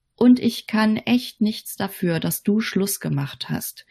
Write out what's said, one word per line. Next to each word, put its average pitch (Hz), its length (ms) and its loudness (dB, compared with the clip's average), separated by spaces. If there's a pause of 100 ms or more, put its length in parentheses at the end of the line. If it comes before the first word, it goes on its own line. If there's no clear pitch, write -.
(160)
Und 247 240 6
ich - 260 -2
kann 214 300 2
echt - 440 -2
nichts - 360 -2
dafür, 180 440 -2
dass 170 220 -4
du 208 180 2
Schluss 196 400 -2
gemacht 143 500 -4
hast. - 400 -8